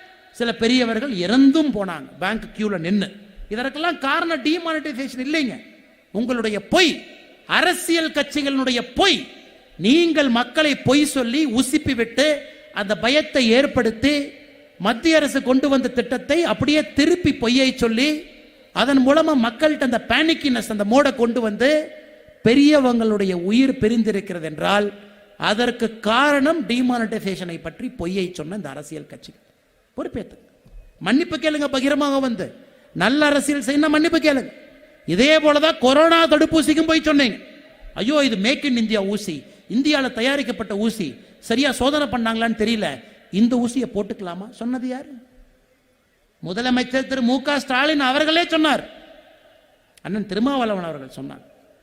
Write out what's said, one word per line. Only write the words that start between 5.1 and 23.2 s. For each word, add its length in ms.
இல்லைங்க, 360
உங்களுடைய 560
பொய், 360
அரசியல் 640
கட்சிகளுடைய 840
பொய். 320
நீங்கள் 520
மக்களை 480
பொய் 280
சொல்லி 420
உசுப்பி 480
விட்டு, 540
அந்த 260
பயத்தை 500
ஏற்படுத்தி, 800
மத்திய 380
அரசு 260
கொண்டு 260
வந்த 200
திட்டத்தை 560
அப்படியே 480
திருப்பி 420
பொய்யை 420
சொல்லி, 480
அதன் 340
மூலமா 260
மக்கள்கிட்ட 380
அந்த 260
பேனிக்கினஸ், 640
அந்த 200
மோடை 240
கொண்டு 260
வந்து 500
பெரியவங்களுடைய 880